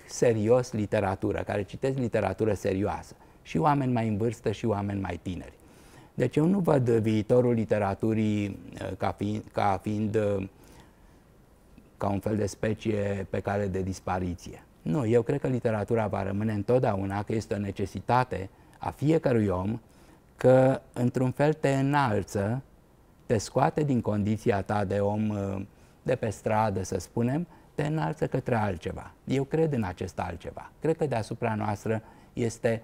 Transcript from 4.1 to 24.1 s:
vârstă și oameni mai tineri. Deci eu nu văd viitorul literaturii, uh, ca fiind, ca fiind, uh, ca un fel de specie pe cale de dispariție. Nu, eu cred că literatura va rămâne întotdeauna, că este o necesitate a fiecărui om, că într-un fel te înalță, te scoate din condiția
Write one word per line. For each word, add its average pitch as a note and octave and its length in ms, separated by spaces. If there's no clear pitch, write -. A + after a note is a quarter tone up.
vârstă A2+ 340
și G#2 160
oameni G2+ 340
mai F#2 220
tineri. - 360
Deci B2+ 220
eu D3+ 100
nu F#3+ 120
văd D3 320
viitorul A2+ 640
literaturii, G#2 1080
uh, F#2+ 240
ca G2+ 160
fiind, G#2 300
ca G2+ 300
fiind, G#2+ 320
uh, G2+ 340
ca G2+ 120
un G2+ 120
fel G#2+ 160
de G2+ 100
specie G2+ 840
pe G#2 100
cale G2+ 260
de F#2+ 160
dispariție. F#2 800
Nu, D#3 240
eu A#2 160
cred C#3+ 180
că - 60
literatura A2+ 600
va G2 160
rămâne G2+ 300
întotdeauna, G#2 680
că G#2+ 120
este A2 200
o G2+ 40
necesitate G2+ 920
a - 120
fiecărui C3+ 560
om, F#2+ 340
că C3 440
într-un B2 380
fel D3 220
te D3+ 160
înalță, C3 920
te A#2 120
scoate D3+ 440
din C3+ 180
condiția G#2 640